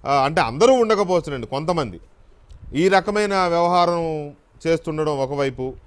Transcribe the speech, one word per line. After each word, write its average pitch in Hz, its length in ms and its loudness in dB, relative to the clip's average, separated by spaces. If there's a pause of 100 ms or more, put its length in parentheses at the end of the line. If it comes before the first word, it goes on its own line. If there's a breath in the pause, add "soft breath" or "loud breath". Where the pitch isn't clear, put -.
ఆ, 139 60 0
అంటే 143 280 2
అందరూ 151 320 4
ఉండకపోవచ్చునండి, 185 720 0
కొంతమంది 143 540 -4 (760)
ఈ 165 140 2
రకమైన 196 580 2
వ్యవహారం 170 840 0 (340)
చేస్తుండడం 156 520 -2
ఒకవైపు 135 540 -4 (140)